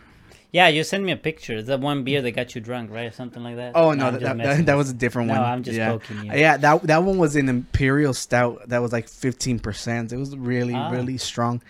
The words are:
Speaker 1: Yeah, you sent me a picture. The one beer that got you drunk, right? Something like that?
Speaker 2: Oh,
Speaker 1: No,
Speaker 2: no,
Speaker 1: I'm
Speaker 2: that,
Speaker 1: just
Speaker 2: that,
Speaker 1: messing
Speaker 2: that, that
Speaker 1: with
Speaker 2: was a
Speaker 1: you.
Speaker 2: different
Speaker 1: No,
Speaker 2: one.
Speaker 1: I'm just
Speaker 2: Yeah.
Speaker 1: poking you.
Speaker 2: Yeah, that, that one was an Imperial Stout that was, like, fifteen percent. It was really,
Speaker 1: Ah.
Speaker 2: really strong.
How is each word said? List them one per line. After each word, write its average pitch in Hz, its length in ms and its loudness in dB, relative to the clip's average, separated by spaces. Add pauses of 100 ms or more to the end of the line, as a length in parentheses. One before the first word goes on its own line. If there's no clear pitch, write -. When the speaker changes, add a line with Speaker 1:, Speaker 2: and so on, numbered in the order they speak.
(540)
Speaker 1:
Yeah, 175 140 8
you 156 160 4
sent 196 220 -4
me 175 80 0
a - 20 -4
picture. 120 460 -6
The 131 160 -2
one 139 260 0
beer 139 180 0
that 123 100 -2
got 123 240 -6
you 123 40 -8
drunk, 117 320 -8
right? 113 220 -8
Something 123 280 -12
like 120 140 -10
that? 120 180 -8
Speaker 2:
Oh, 160 200 6
Speaker 1:
No, - 20 0
Speaker 2:
no, 135 120 2
Speaker 1:
I'm 123 80 0
Speaker 2:
that, - 40 -6
Speaker 1:
just 120 40 -8
Speaker 2:
that, 131 120 -2
Speaker 1:
messing 117 220 0
Speaker 2:
that, 165 80 4
that 143 120 4
Speaker 1:
with 143 100 0
Speaker 2:
was - 20 -8
a 131 60 -6
Speaker 1:
you. 117 40 -10
Speaker 2:
different 120 300 0
Speaker 1:
No, 110 60 0
Speaker 2:
one. 127 140 2
Speaker 1:
I'm 123 140 -4
just 117 140 -6
Speaker 2:
Yeah. 113 140 0
Speaker 1:
poking 107 340 -8
you. 104 80 -10
Speaker 2:
Yeah, 147 240 6
that, 147 300 4
that 156 180 4
one 196 120 2
was 151 200 2
an 139 100 2
Imperial 135 680 0
Stout 120 540 0
that 123 140 0
was, 117 100 -2
like, 113 160 -2
fifteen 123 520 -4
percent. 117 520 -6
It 120 60 -8
was 139 180 -8
really, 123 400 -2
Speaker 1:
Ah. 143 160 -4
Speaker 2:
really 123 260 -4
strong. 120 520 -4